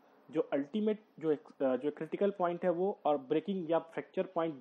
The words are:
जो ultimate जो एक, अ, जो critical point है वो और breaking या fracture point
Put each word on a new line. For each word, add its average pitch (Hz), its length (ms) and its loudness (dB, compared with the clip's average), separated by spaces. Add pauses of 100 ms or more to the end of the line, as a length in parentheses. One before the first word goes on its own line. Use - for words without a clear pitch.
(300)
जो 151 100 0
ultimate 214 640 -2 (160)
जो 156 120 0
एक, - 320 -2
अ, 131 120 4
जो 143 160 0
critical 175 400 0
point 175 320 -2
है 185 60 2
वो 180 360 0
और 147 120 4
breaking 156 540 -2
या 165 80 4
fracture 160 460 -6
point 165 360 -2